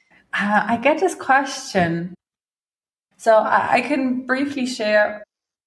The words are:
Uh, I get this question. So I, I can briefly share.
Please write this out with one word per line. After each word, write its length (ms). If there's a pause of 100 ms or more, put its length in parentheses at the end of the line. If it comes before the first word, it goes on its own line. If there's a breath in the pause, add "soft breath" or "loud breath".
(320 soft breath)
Uh, 360
I 80
get 240
this 160
question. 1000 (1000)
So 200
I, 380
I 60
can 460
briefly 400
share. 580 (420)